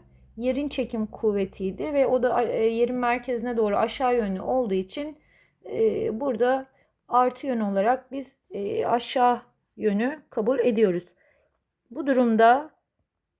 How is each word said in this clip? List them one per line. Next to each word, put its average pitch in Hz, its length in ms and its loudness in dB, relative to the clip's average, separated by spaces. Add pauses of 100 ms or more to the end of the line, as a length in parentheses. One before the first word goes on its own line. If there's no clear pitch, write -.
(380)
yerin 254 320 -2
çekim 233 360 -4
kuvvetiydi 202 880 -4
ve 277 140 4
o 247 160 2
da, 247 200 2
e, 220 220 0
yerin 233 300 0
merkezine 247 600 -2
doğru 208 200 2
aşağı 247 380 0
yönlü 196 260 -2
olduğu 247 320 -2
için, 285 440 -6 (480)
e, 214 540 -2
burada 262 460 0 (420)
artı 247 400 0
yön 247 120 -2
olarak 214 520 0
biz, 262 280 -12 (120)
e, - 340 -4
aşağı 247 560 2 (360)
yönü 220 420 0 (100)
kabul 233 300 0
ediyoruz. 208 460 2 (840)
Bu 262 160 -6
durumda 247 720 4 (600)